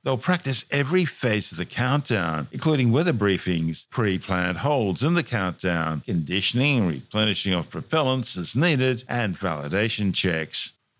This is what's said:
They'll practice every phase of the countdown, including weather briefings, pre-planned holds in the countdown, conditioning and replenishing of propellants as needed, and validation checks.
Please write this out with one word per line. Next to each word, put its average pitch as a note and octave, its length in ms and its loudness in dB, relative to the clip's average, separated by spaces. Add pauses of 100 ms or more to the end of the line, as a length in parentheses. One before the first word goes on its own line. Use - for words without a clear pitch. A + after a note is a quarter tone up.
They'll C3+ 140 0
practice F3 520 -2
every C#3+ 360 2
phase G#2+ 460 -2
of - 40 -14
the F2 80 -4
countdown, G2+ 880 0
including C3+ 400 2
weather D#3 220 2
briefings, F2+ 760 0
pre-planned F#2 720 0
holds B2 440 0
in E3 120 2
the E3+ 80 2
countdown, E2+ 800 -2
conditioning G2+ 760 0
and F2+ 100 2
replenishing G2 640 0
of E2 160 -2
propellants C3 640 -2
as F2 180 -6
needed, C3 540 2
and A2+ 300 -2
validation F#2 760 -2
checks. D#2+ 600 -2 (260)